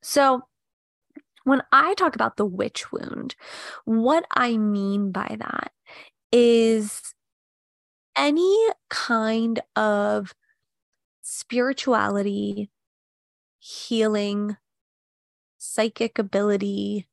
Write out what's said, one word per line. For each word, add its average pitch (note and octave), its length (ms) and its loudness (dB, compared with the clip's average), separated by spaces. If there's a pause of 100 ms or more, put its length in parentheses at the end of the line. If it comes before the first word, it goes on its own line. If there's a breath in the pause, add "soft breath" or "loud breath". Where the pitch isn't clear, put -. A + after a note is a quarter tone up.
So C4 400 2 (1000)
when C4+ 180 4 (100)
I D4+ 220 4
talk F4+ 200 2
about A3+ 220 -2
the G#3 100 0
witch - 460 -6
wound, - 420 -8 (500 loud breath)
what B3 460 2
I A#3+ 260 0
mean G3+ 540 0
by G3+ 300 -6
that - 320 -8 (580 loud breath)
is A3+ 840 4 (1000)
any F#4 520 2 (200)
kind A3+ 720 -2 (140)
of G#3 600 0 (880)
spirituality, G#3 1500 -2 (880)
healing, G#3 1000 -2 (1000)
psychic - 600 -4
ability G3+ 960 -2